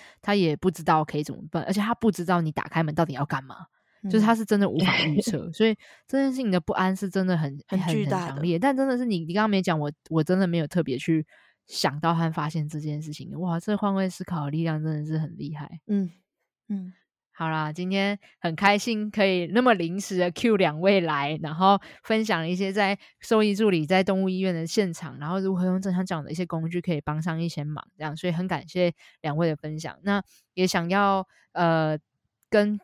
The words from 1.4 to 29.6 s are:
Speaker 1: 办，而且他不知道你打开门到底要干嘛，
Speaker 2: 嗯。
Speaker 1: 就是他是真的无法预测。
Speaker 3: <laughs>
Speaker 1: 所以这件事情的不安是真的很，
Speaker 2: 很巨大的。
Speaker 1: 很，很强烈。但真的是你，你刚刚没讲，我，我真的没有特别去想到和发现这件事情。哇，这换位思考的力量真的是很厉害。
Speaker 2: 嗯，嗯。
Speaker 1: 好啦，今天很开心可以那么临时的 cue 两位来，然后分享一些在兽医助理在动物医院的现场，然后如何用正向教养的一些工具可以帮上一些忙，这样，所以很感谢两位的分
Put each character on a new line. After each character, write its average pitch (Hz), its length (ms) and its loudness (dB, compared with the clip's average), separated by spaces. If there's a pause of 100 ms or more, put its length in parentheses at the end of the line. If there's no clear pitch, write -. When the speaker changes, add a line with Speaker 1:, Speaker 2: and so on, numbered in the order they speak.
Speaker 1:
办， 160 140 -4
而 - 80 -2
且 202 100 0
他 226 120 0
不 233 160 2
知 175 140 -2
道 175 160 2
你 160 100 -2
打 - 140 -4
开 - 180 0
门 151 120 -2
到 170 100 2
底 151 80 -2
要 135 140 -4
干 135 180 -4
嘛， 131 120 -18 (460)
Speaker 2:
嗯。 202 80 -6
Speaker 1:
就 214 80 4
是 214 60 6
他 226 100 4
是 226 100 -2
真 208 140 2
的 202 100 2
无 127 120 -4
法 180 240 2
预 151 160 2
测。 175 300 -2
Speaker 3:
<laughs> 160 40 -10
Speaker 1:
所 214 100 2
以 220 120 4 (320)
这 269 100 0
件 277 120 2
事 254 60 -2
情 254 140 -2
的 180 80 4
不 180 140 -2
安 185 220 2
是 190 140 -4
真 190 160 0
的 185 120 2
很， 143 200 -2 (120)
Speaker 2:
很 190 140 0
巨 160 220 0
大 185 140 0
的。 - 0 -
Speaker 1:
很， 180 80 -4
很 139 80 -8
强 139 80 -6
烈。 170 160 2
但 269 180 2
真 269 120 2
的 247 100 0
是 247 60 -2
你， 208 160 0
你 165 120 -6
刚 202 100 2
刚 220 60 2
没 196 140 2
讲， 175 160 0
我， 147 120 -2 (200)
我 160 120 4
真 180 140 2
的 190 120 4
没 170 100 0
有 156 80 0
特 170 160 0
别 127 160 -4
去 160 260 0 (420)
想 147 340 -2
到 165 140 4
和 165 180 2
发 160 160 -4
现 156 200 -4
这 156 120 -8
件 151 200 -4
事 156 120 -10
情。 - 180 -14 (100)
哇， 170 180 -2
这 208 180 -2
换 202 180 0
位 190 140 0
思 180 140 -10
考 165 220 -4
的 143 60 -4
力 156 120 -2
量 156 200 -2
真 156 180 -2
的 151 60 -6
是 156 120 -2
很 156 180 -4
厉 143 180 -8
害。 147 320 -12
Speaker 2:
嗯， 196 240 0 (580)
嗯。 185 240 -6 (420)
Speaker 1:
好 160 140 -4
啦， 156 240 -2
今 175 160 -6
天 196 300 0 (220)
很 165 140 -4
开 202 220 4
心 214 340 -4
可 208 140 2
以 180 220 2
那 196 160 2
么 254 100 6
临 175 260 -2
时 196 200 -4
的 180 140 2
cue 226 240 2
两 160 240 2
位 196 200 6
来， 151 420 0
然 151 120 -6
后 190 260 4 (220)
分 220 200 0
享 180 240 0
一 175 80 -2
些 190 160 -2
在 196 260 0 (240)
兽 220 220 4
医 208 120 2
助 214 160 4
理 165 160 2
在 185 180 4
动 190 180 0
物 190 60 0
医 185 120 -2
院 190 140 0
的 165 120 -4
现 185 260 0
场， 131 260 -12
然 147 120 -6
后 190 100 -2
如 190 160 0
何 180 80 0
用 185 160 0
正 190 140 -2
向 185 100 0
教 185 120 -4
养 151 80 -6
的 - 60 -10
一 165 40 -8
些 180 100 -4
工 165 240 -4
具 175 120 -4
可 175 120 -2
以 147 80 -2
帮 151 220 -4
上 160 180 -2
一 170 80 -2
些 151 160 -6
忙， 151 180 -8 (140)
这 151 80 -10
样， 151 100 -6
所 180 140 -4
以 175 40 2
很 175 140 -2
感 160 220 -6
谢 180 240 2 (300)
两 151 120 -4
位 165 140 2
的 156 80 0
分 156 240 -8